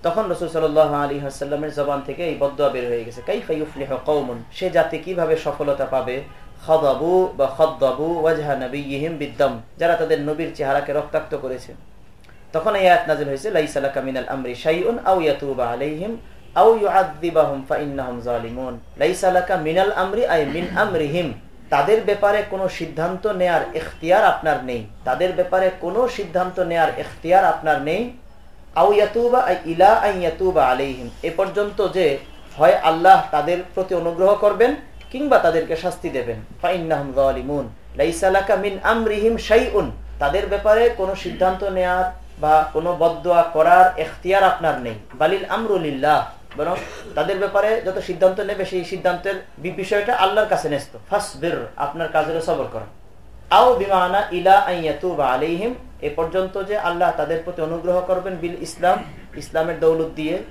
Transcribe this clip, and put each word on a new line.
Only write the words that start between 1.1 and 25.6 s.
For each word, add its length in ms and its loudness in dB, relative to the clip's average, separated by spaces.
ওয়াসাল্লামের 500 -6
জবান 300 -2
থেকে 240 -8
এই 100 -4
বদদুয়া 320 0
বের 180 -4
হয়ে 140 -2
গেছে, 240 -14
কাইফা 300 -4
ইউফলিহু 360 -6
কওমুন, 300 -2
সে 80 -6
জাতি 300 0
কিভাবে 300 0
সফলতা 480 -2
পাবে, 220 -2
খাদাবু 480 2
বা 80 2
খাদ্দাবু 500 2
ওয়াজহা 300 2
নাবিয়্যিহিম 580 -6
বিদ্দাম, 320 0
যারা 220 4
তাদের 260 0
নবীর 300 -4
চেহারাকে 420 -2
রক্তাক্ত 340 -6
করেছে। 280 -10
তখন 260 0
এই 100 4
আয়াত 200 6
নাযিল 220 0
হয়েছে, 260 -6
লাইসা 280 -2
লাকা 220 -2
মিনাল 260 -6
আমরি 200 -6
শাইউন 320 0
আও 160 4
ইয়াতুবা 480 -2
আলাইহিম 380 -6
আও 80 8
ইউআযযিবাহুম 800 0
ফা 60 0
ইন্নাহুম 320 -6
যালিমুন। 460 -6
লাইসা 360 2
লাকা 180 0
মিনাল 260 2
আমরি 200 -2
আই 80 2
মিন 100 -4
আমরিহিম, 460 -2
তাদের 340 4
ব্যাপারে 320 2
কোনো 140 -4
সিদ্ধান্ত 460 -6
নেয়ার 240 2
ইখতিয়ার 440 2
আপনার 240 0
নেই, 120 -4
তাদের 300 0
ব্যাপারে 300 2